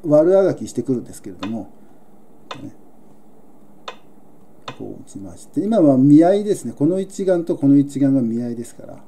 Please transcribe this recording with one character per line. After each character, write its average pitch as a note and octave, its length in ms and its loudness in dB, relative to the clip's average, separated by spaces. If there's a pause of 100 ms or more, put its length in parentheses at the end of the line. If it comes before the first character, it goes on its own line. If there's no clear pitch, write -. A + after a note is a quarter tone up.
悪 D#3+ 340 4
あ G3 40 4
が E3 120 0
き A2 120 -10
し - 60 -14
て A#2+ 100 -6
く C3 120 -4
る A#2 60 -4
ん - 40 -14
で - 80 -20
す - 80 -20
け G#2 100 -16
れ F#2 60 -18
ど G2 120 -10
も、 A2 220 -10 (920)
ね、 - 120 -16 (2000)
こ G2+ 200 -14
う - 40 -18
打 - 20 -18
ち - 140 -18
ま F#2+ 180 -16
し - 120 -20
て、 - 120 -4
今 G#3 200 0
は C#3 180 4
見 D3 260 8
合 F#3+ 120 4
い G#3 80 -2
で G3+ 100 -2
す - 100 -10
ね。 A#2+ 120 -8
こ C#3+ 100 -2
の F#3 140 -2
一 G3 260 -10
眼 F3 180 0
と F3 120 -4
こ C#3 120 0
の C#3 80 6
一 C#3 240 2
眼 C3+ 140 4
が C3 80 2
見 A#2 200 -4
合 A#2+ 80 -6
い A2+ 60 -10
で A#2 80 -12
す - 100 -18
か - 120 -20
ら。 - 100 -20 (120)